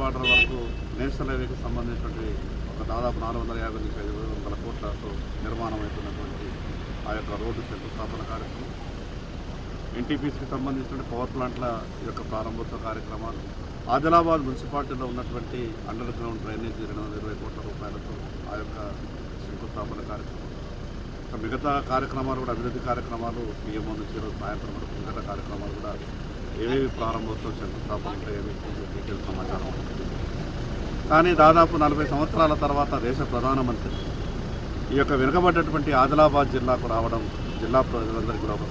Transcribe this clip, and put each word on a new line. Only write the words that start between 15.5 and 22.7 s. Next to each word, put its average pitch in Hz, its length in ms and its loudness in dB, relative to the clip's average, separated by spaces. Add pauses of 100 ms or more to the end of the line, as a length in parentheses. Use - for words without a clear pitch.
అండర్ 117 280 -4
గ్రౌండ్ 113 260 -4
డ్రైనేజీ 110 440 -4
రెండు 104 140 -4
వందల 104 180 -6
ఇరవై 107 220 -4
కోట్ల - 260 -6
రూపాయలతో - 460 -6 (360)
ఆ 104 100 -4
యొక్క 110 160 -6 (680)
శంకుస్థాపన - 560 -6 (100)
కార్యక్రమం, - 380 -8 (760)
ఇంకా - 220 -8
మిగతా 131 280 0 (200)
కార్యక్రమాలు 131 500 0
కూడా, 123 140 -2
అభివృద్ధి 120 320 -4